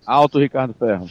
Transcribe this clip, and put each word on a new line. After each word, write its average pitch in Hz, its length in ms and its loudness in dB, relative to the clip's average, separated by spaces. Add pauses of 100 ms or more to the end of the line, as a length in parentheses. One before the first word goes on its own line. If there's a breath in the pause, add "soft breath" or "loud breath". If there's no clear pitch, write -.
Alto, 143 320 2
Ricardo 131 400 -2
Ferro. 101 320 -2